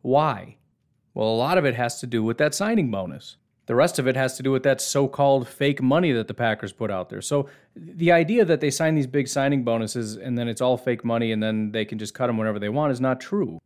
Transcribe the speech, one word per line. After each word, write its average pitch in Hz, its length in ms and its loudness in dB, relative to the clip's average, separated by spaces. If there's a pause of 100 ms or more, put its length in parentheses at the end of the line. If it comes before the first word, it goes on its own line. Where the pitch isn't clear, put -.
Why? 131 540 0 (580)
Well, 110 140 -2
a 113 100 0
lot 156 220 2
of 147 60 0
it 123 100 2
has 120 240 -4
to 131 80 -10
do 113 160 0
with 113 160 -2
that 147 160 2
signing 202 340 0
bonus. 95 480 -8 (280)
The 117 100 -2
rest 151 240 4
of 127 80 0
it 127 80 2
has 131 220 -2
to 127 60 -12
do 135 80 2
with 131 120 0
that 135 160 2
so-called 139 680 2
fake 143 360 -2
money 147 320 4
that 110 160 -2
the 107 40 -8
Packers 107 380 -2
put 110 180 -6
out 92 200 -6
there. 98 120 -10
So 139 280 -2 (260)
the 170 380 0
idea 180 320 4
that 156 160 2
they 147 100 0
sign 160 240 0
these 139 120 2
big 139 200 -2
signing 139 380 0
bonuses 113 500 -2
and 120 220 -6
then 120 100 -2
it's 113 140 -4
all 127 160 2
fake 120 260 -2
money 117 300 0
and 107 100 -2
then 107 300 -2
they 110 100 -2
can 107 160 -8
just 104 140 -10
cut 127 160 -2
'em 113 80 -2
whenever 110 220 -2
they 104 100 -4
want 143 240 0
is 120 80 -4
not 127 180 0
true. 156 460 -4